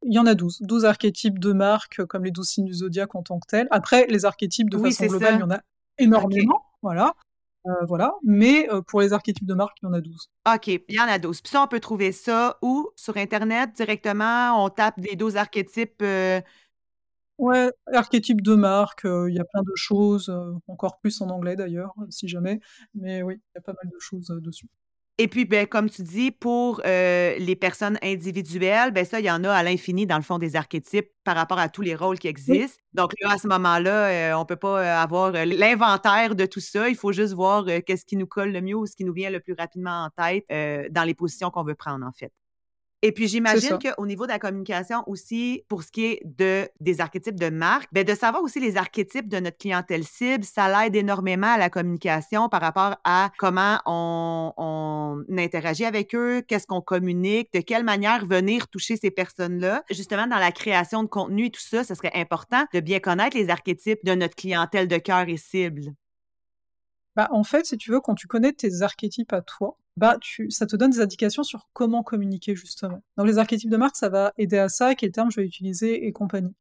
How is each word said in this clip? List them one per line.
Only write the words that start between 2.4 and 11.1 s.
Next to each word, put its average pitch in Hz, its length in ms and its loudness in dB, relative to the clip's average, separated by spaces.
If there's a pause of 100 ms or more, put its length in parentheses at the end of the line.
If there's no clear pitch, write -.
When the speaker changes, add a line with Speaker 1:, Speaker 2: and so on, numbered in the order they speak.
Speaker 1:
signes - 180 -2
du 185 80 -6
zodiaque 185 420 -4
en 180 80 -8
tant 175 160 -6
que - 80 -18
tels. 233 240 0
Après, 247 360 6
les 208 180 2
archétypes 202 440 0
de 196 80 -2
Speaker 2:
Oui, 240 140 2
Speaker 1:
façon - 120 0
Speaker 2:
c'est 214 40 2
Speaker 1:
globale, 190 220 4
Speaker 2:
ça. 220 60 6
Speaker 1:
il 208 40 4
y 190 40 0
en 175 80 0
a 196 100 -2 (360)
énormément. 214 580 6
Speaker 2:
Ok. 427 60 0 (200)
Speaker 1:
Voilà. 202 320 2 (540)
Euh, 185 40 -4 (160)
voilà. 180 260 0 (100)
Mais, 233 480 6
euh, 196 100 0
pour 202 200 0
les 202 100 4
archétypes 202 340 -2
de 185 80 -2
marque, 196 280 0
il 208 40 -10
y 185 40 -6
en 180 40 0
a 175 60 0
douze. 165 300 -12 (180)
Speaker 2:
OK, 220 200 2
il 180 200 -2
y 208 140 -2
en 240 60 4
a 202 120 2